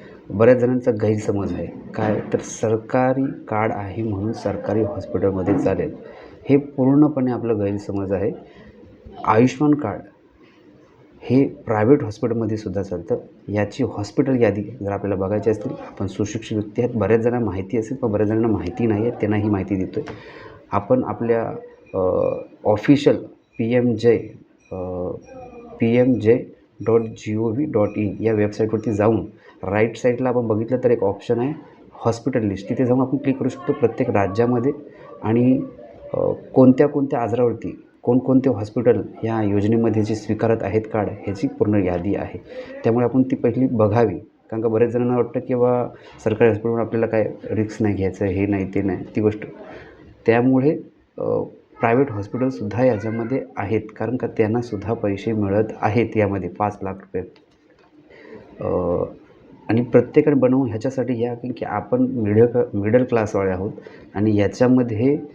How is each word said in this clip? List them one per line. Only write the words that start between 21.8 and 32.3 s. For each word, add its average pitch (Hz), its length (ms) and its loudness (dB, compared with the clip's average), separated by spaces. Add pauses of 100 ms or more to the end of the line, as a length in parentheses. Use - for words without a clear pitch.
अ, 95 60 0 (640)
ऑफिशियल 120 520 4 (420)
पीएमजे, 117 720 2 (420)
अ, 95 40 -10 (1040)
पीएमजे 120 640 4 (400)
डॉट 113 140 4
जी 110 360 -6
ओ 113 120 0
व्ही 131 180 -2
डॉट 104 300 0
इन 101 240 -2
या 110 120 2
वेबसाईटवरती 107 600 0
जाऊन 104 340 2 (360)
राईट 107 340 0
साईडला 127 320 0
आपण 120 180 0
बघितलं 113 380 -2
तर 120 60 4
एक 113 140 2
ऑप्शन 101 340 -2
आहे 139 160 -2 (380)
हॉस्पिटल 120 500 -2